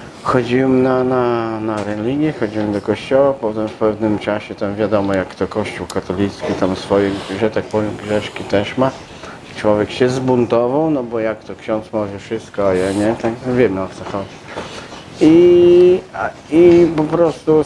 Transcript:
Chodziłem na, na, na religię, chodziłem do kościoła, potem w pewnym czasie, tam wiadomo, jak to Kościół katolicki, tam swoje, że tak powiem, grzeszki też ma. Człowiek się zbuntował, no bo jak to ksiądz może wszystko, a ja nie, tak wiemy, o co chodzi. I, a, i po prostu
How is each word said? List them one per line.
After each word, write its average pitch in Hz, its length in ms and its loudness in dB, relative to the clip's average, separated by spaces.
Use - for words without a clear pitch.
Chodziłem 127 600 2
na, 127 220 0
na, 120 560 -2
na 107 240 -4
religię, 123 560 -2
chodziłem 107 320 -2
do 101 80 -4
kościoła, 135 520 0
potem 110 360 -4
w 110 40 -10
pewnym 107 460 -2
czasie, 104 360 -6
tam 101 220 -6
wiadomo, 104 380 -2
jak 90 200 -4
to 95 120 -4
Kościół 95 400 -6
katolicki, 98 720 -4
tam 92 160 -2
swoje, 101 340 0
że 107 100 0
tak 98 140 -4
powiem, 107 260 -4
grzeszki 104 400 -6
też 101 340 -2
ma. 131 120 2
Człowiek 104 340 0
się 127 180 0
zbuntował, 127 840 0
no 143 120 -2
bo 117 180 -6
jak 110 240 -6
to 104 120 -14
ksiądz 107 360 -6
może 101 260 -4
wszystko, 104 500 -4
a 95 60 2
ja 92 180 0
nie, 104 300 0
tak 117 100 -2
wiemy, 98 260 2
o 92 60 -6
co - 160 -16
chodzi. 98 240 -8
I, 175 800 6
a, 98 140 -6
i 170 360 8
po 156 80 2
prostu 156 600 2